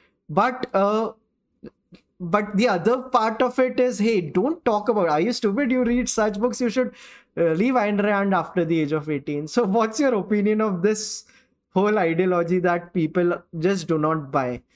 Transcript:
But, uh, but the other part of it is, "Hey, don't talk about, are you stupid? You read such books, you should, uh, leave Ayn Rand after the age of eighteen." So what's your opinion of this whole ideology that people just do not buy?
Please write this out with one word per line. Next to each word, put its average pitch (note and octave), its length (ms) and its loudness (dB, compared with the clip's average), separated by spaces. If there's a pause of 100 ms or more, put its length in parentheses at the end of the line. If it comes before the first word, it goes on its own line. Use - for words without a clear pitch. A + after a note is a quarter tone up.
(280)
But, A#3 460 0
uh, G#3 400 2 (1040)
but G3+ 360 -2
the A3 140 4
other A3 340 2
part A3 380 -4
of B3 180 0
it B3+ 200 0
is, B3 200 0
"Hey, G#3+ 220 0
don't F#3+ 440 -4
talk G#3 240 0
about, G3+ 200 2
are D3+ 100 2
you A3 140 0
stupid? A#3 380 0
You B3+ 120 2
read A#3+ 260 0
such G#3 300 -2
books, B3 220 -2
you A#3+ 80 0
should, B3+ 240 -2 (440)
uh, E3 140 2 (100)
leave B3+ 120 2
Ayn G#3 280 0
Rand G3+ 320 2
after F3 300 0
the E3 160 0
age D3+ 140 0
of D3+ 160 -4
eighteen." D3 400 -4
So A#3+ 160 0
what's A3 340 0
your C4+ 160 2
opinion G#3 460 0
of G3 200 -2
this G#3 440 -2 (480)
whole G#3 260 2
ideology F3 600 2
that F3 340 0
people F3 400 0 (260)
just F3 300 -2
do D#3+ 80 2
not D3+ 340 0
buy? B2+ 300 -2 (140)